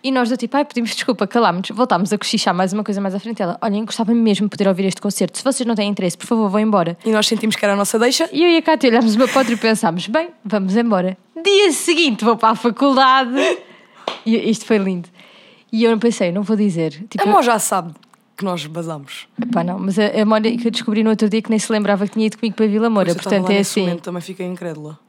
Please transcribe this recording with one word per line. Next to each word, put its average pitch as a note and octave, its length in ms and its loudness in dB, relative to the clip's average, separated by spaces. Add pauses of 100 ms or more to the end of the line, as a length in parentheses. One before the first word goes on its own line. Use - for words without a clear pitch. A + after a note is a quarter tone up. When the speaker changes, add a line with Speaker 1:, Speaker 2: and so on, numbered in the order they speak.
Speaker 1:
E C4 120 -4
nós B3+ 160 2
do B3+ 80 0
tipo, A#3+ 200 -4
ai, C#4+ 80 2
pedimos A#3 300 -4
desculpa, - 320 -2
calámos-nos, F#3+ 500 0
voltámos G3+ 360 2
a G#3 60 -2
cochichar F#3+ 360 0
mais F3+ 180 0
uma G#3 120 -2
coisa G3+ 160 -4
mais G3 160 -4
à - 20 -4
frente. A3 240 -8
Ela, F3 180 -4
olhem, G#3 240 -2
gostava A3 300 -2
mesmo A3 320 2
de G3 40 -2
poder G3 180 0
ouvir F#3+ 160 0
este F#3+ 160 -2
concerto, G3 380 -2
se - 40 -12
vocês B3+ 240 -2
não A#3 80 0
têm G3+ 140 -2
interesse, G3 280 -2
por - 100 -16
favor, A3 220 0
vão G3 120 0
embora. F#3+ 440 2
Speaker 2:
E A3 60 0
nós G#3+ 160 2
sentimos A3 300 -2
que - 80 -4
era G3+ 100 2
a - 20 -2
nossa G3+ 220 0
deixa. B3+ 340 2
Speaker 1:
E D4 120 2
eu F4 40 6
e E4+ 100 6
a D#4+ 40 0
Cátia D#4 280 2
olhámos A3+ 260 4
uma B3+ 100 4
para B3+ 140 2
outra B3 140 2
e - 20 -6
pensámos, G#3 500 0
bem, D#4 220 -2 (160)
vamos G3 320 0
embora. F#3+ 420 0 (240)
Dia G4 300 4
seguinte D4 520 0
vou A3+ 120 4
para A3 140 2
a A3 40 2
faculdade. C4 1040 2 (680)
E A3+ 120 2 (140)
isto - 160 -2
foi A3 120 2
lindo. F#3+ 300 -4 (640)
E A3 100 0
eu A#3 80 4
não A3+ 80 2
pensei, G#3+ 320 0
não F#3+ 140 -2
vou G#3+ 120 0
dizer. E3+ 360 0 (180)
Tipo, - 140 -2
Speaker 2:
A - 80 2
Mó F#4 100 6
já A#3 160 2
sabe F3 340 -4 (440)
que - 80 -10
nós F3 220 -4
basamos. D#3 600 -12 (160)
Speaker 1:
Epá, A3+ 220 -2
não, F3+ 160 -6
mas F#3+ 180 -2
a, G#3+ 240 2
a - 20 4
Mónica A3 380 2
que A#3 60 0
eu - 20 0
descobri G#3+ 320 -2
no A3 80 2
outro A3 180 2
dia G#3+ 140 0
que - 80 -6
nem A3 80 2
se - 140 -4
lembrava G3+ 340 0
que F#3 60 -6
tinha A3 140 0
ido G#3+ 120 -4
comigo A3+ 160 -4
para A3 140 2
Vila G#3+ 200 0
Moura, G3+ 180 2
Speaker 2:
Pois, E3+ 100 0
eu - 20 -8
estava G#3 180 -2
Speaker 1:
portanto F#3 120 2
Speaker 2:
lá G3 60 2
Speaker 1:
é G3 40 4
Speaker 2:
nesse G3 140 0
Speaker 1:
assim. G#3 160 0
Speaker 2:
momento, F3 140 -4
também F3+ 200 -8
fiquei F#3 240 -12
incrédula. D#3 500 -10 (120)